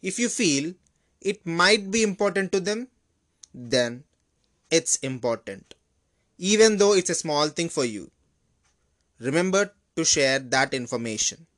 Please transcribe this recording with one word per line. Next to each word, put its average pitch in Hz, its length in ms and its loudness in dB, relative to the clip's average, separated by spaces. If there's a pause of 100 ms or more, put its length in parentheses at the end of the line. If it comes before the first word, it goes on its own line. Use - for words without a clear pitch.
If 185 160 -6
you 240 120 -2
feel 160 460 0 (440)
it 190 260 -6
might 190 460 2
be 220 120 2
important 196 500 -2
to 190 80 0
them, 214 260 -6 (680)
then 123 520 -2 (680)
it's 165 260 2
important, 120 760 -6 (640)
even 208 400 4
though 202 160 6
it's 185 160 2
a 170 60 -2
small 151 340 0
thing 165 180 -6
for 156 160 -2
you. 107 280 -6 (1080)
Remember 185 540 0 (240)
to 165 80 0
share 135 340 2
that 135 340 0
information. 120 760 -6 (100)